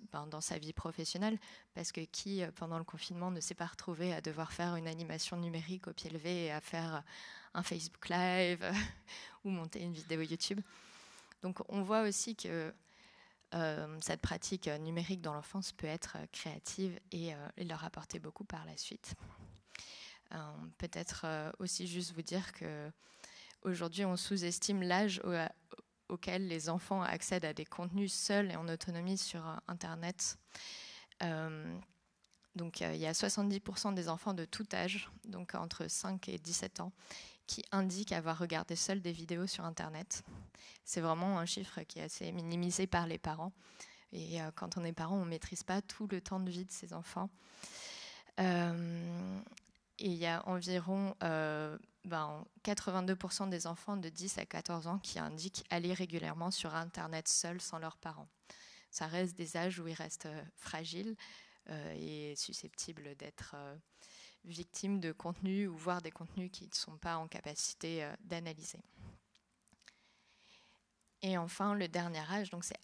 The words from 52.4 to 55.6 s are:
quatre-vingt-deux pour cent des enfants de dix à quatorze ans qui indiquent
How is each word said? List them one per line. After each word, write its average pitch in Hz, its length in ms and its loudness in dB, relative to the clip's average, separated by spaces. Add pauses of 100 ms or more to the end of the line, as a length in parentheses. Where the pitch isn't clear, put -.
quatre-vingt-deux 190 520 4
pour 185 160 -2
cent 196 160 2
des 170 200 2
enfants 170 280 -2
de 190 140 -2
dix 175 280 -2
à - 80 0
quatorze 165 420 -2
ans 190 120 2
qui - 200 -4
indiquent 156 500 -4